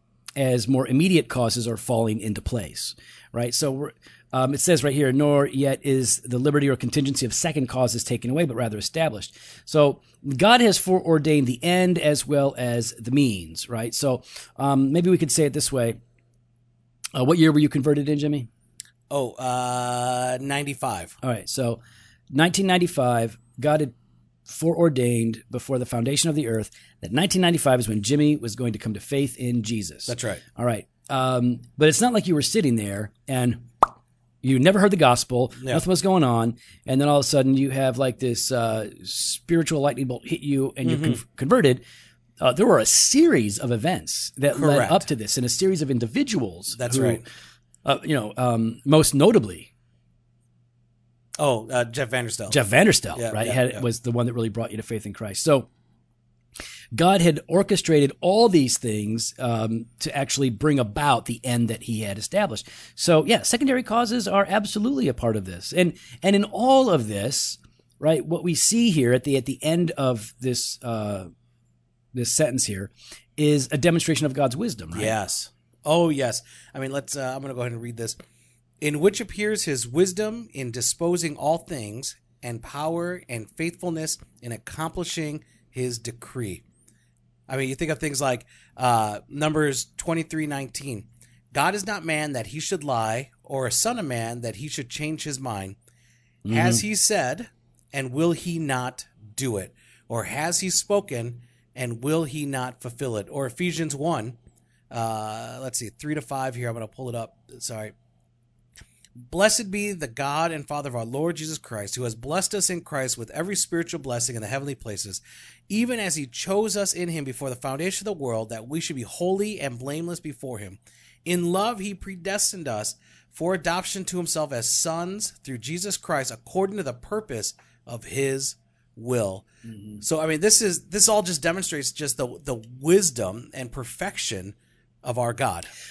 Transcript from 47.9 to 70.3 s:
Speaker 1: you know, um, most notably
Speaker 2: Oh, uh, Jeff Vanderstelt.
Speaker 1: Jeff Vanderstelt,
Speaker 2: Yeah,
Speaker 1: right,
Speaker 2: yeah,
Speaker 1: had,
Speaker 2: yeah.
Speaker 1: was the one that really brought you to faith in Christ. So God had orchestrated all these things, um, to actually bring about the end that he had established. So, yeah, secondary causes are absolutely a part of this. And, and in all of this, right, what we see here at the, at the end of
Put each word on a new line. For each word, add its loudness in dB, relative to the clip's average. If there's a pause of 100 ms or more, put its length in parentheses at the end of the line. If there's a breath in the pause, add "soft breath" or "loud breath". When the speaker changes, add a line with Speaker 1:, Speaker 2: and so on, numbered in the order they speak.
Speaker 1:
you 0
know, -2
um, 0
most 6
notably 4 (1600)
Speaker 2:
Oh, 0
uh, 2
Jeff -4
Vanderstelt. -4
Speaker 1:
Jeff 4
Vanderstelt, 4
Speaker 2:
Yeah, -4
Speaker 1:
right, -2
Speaker 2:
yeah, -2
Speaker 1:
had, 2
Speaker 2:
yeah. -8
Speaker 1:
was -2
the -2
one 0
that -4
really -2
brought -6
you -8
to -8
faith -8
in -10
Christ. -8
So 4 (1200 loud breath)
God 4
had 6
orchestrated 4
all 6
these 4
things, -4
um, -2 (140)
to -6
actually 0
bring 2
about 2
the -6
end 2
that -8
he -4
had -6
established. -2 (280 loud breath)
So, 4
yeah, 2
secondary 2
causes 0
are 4
absolutely 0
a 2
part 0
of -6
this. -12
And, 2 (280 loud breath)
and 4
in 4
all 4
of 4
this, -4 (400)
right, 2
what -2
we 0
see 4
here 4
at 4
the, 2
at -2
the -6
end 2
of -2